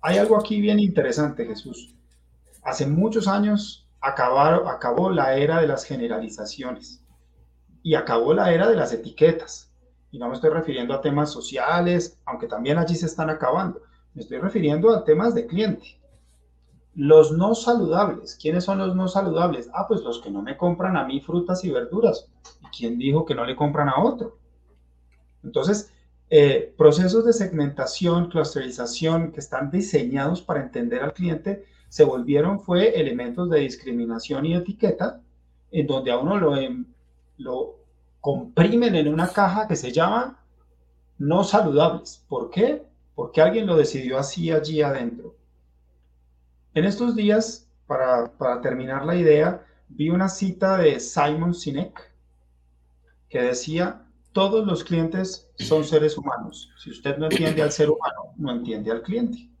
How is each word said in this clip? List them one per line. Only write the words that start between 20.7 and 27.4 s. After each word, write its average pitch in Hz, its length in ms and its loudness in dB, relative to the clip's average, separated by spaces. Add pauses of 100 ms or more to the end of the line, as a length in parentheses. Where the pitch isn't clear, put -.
a 131 80 0
mí 135 160 -4
frutas 175 420 -2
y 175 80 -2
verduras. 196 560 0 (320)
¿Y - 180 -20
quién 120 220 -4
dijo 139 240 2
que 143 120 -2
no 117 100 -4
le 127 100 -6
compran 147 320 -2
a 139 160 2
otro? 247 340 -4 (1080)
Entonces, - 480 -4 (420)
eh, 143 420 6
procesos 180 480 6
de 233 80 6
segmentación, 170 960 0